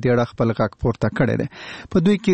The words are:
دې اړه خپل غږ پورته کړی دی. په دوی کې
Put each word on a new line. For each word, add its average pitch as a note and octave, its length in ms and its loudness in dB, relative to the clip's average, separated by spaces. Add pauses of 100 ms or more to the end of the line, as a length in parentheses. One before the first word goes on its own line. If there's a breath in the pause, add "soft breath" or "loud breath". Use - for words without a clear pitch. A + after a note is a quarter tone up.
دې B2 140 0
اړه A#2+ 180 2
خپل A2+ 260 0
غږ B2+ 120 0 (120)
پورته A2+ 240 0 (100)
کړی A2+ 220 2
دی. - 80 -4 (440 loud breath)
په G3+ 140 0
دوی G3+ 180 4
کې F#3 100 2